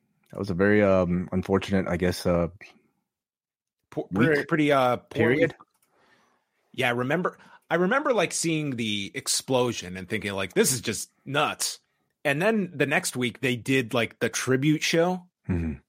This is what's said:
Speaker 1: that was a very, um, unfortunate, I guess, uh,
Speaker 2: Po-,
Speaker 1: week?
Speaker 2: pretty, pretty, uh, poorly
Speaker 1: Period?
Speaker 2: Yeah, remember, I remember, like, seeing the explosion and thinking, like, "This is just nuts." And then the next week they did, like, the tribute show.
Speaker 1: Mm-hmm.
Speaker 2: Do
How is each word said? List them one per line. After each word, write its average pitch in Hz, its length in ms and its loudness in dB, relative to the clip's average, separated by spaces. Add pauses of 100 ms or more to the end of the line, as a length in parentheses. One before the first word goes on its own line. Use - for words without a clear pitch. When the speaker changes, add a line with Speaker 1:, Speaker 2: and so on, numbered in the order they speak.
(320)
Speaker 1:
that - 60 -14
was 98 120 -6
a 92 40 -2
very, 104 300 4
um, 90 480 2
unfortunate, 95 560 0
I 87 80 -2
guess, 90 300 -2
uh, 85 240 2 (1400)
Speaker 2:
Po-, - 200 -8
Speaker 1:
week? 190 160 4
Speaker 2:
pretty, 147 180 2
pretty, 151 280 2
uh, 127 240 4
poorly 117 380 0
Speaker 1:
Period? 160 200 2 (1160)
Speaker 2:
Yeah, 127 180 0
remember, 135 460 -2 (320)
I 165 60 0
remember, 254 380 2
like, 175 180 0
seeing 151 440 -2
the 104 400 -4
explosion 123 840 -2
and 95 100 -12
thinking, 104 260 -4
like, 98 200 -6
"This 196 180 2
is 123 100 -2
just - 280 -6 (160)
nuts." 135 540 -4 (440)
And 147 180 0
then 208 340 0
the 139 100 2
next 151 320 -2
week 123 240 -4
they 127 140 0
did, 123 380 0
like, 113 260 0
the 113 100 0
tribute 143 540 0
show. 180 420 0 (240)
Speaker 1:
Mm-hmm. 82 240 -2
Speaker 2:
Do 67 160 -14